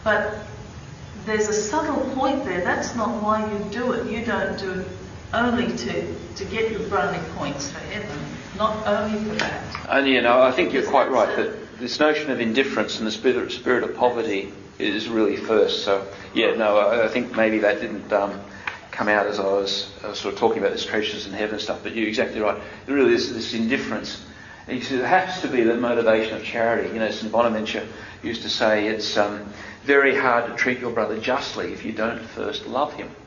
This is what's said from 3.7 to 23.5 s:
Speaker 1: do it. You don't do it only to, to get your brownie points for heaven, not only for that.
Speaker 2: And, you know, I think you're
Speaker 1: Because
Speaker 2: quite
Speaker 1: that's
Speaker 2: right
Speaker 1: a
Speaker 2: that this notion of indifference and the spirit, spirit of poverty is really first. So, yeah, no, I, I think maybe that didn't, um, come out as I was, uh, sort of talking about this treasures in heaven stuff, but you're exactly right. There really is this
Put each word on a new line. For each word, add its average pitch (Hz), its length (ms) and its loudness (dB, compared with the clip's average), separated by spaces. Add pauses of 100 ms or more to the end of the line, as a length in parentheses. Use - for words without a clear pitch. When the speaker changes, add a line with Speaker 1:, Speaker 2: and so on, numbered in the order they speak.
Speaker 1:
do 240 220 -2
it. - 180 -2
You 226 140 -4
don't 190 320 -2
do 190 140 -4
it 185 160 -4 (460)
only 233 340 2 (100)
to, - 380 -4 (200)
to 196 100 -6
get 220 260 -2
your 196 100 -4
brownie 180 420 -2 (140)
points 143 340 -6
for 156 80 -10
heaven, 202 380 -8 (400)
not 214 180 0 (100)
only 214 380 0
for 208 120 -4
that. - 280 -4 (260)
Speaker 2:
And, 139 180 4
you 131 140 6
know, 120 200 8
I 127 100 8
think 160 220 2
you're 131 80 4
Speaker 1:
Because - 100 0
Speaker 2:
quite 131 200 6
Speaker 1:
that's 110 260 4
Speaker 2:
right - 20 2
Speaker 1:
a 107 120 0
Speaker 2:
that - 280 -12
this 120 200 -6
notion 151 320 4
of 117 80 -2
indifference 117 580 0
and 110 100 -4
the 104 40 -2
spirit, 123 400 2
spirit 123 320 2
of - 120 -4
poverty 110 560 0 (260)
is 107 300 -2
really 110 300 2
first. - 460 2
So, 98 220 2 (280)
yeah, 107 220 2
no, 104 220 4
I, 110 280 4
I - 20 2
think 117 280 -2
maybe 110 240 4
that 104 220 4
didn't, 107 300 -6
um, 101 280 0 (520)
come - 160 -2
out 104 200 4
as 104 120 -2
I 95 60 0
was, 98 460 0 (120)
uh, 104 100 -6
sort 98 200 -4
of - 60 -8
talking 107 200 2
about 98 140 2
this - 120 -4
treasures - 400 -2
in 95 80 -10
heaven 107 260 -4
stuff, 90 220 -6
but 104 140 -8
you're 110 120 0
exactly 110 340 -2
right. 104 160 0 (280)
There 135 100 -2
really 120 180 8
is 113 200 2
this 110 200 -6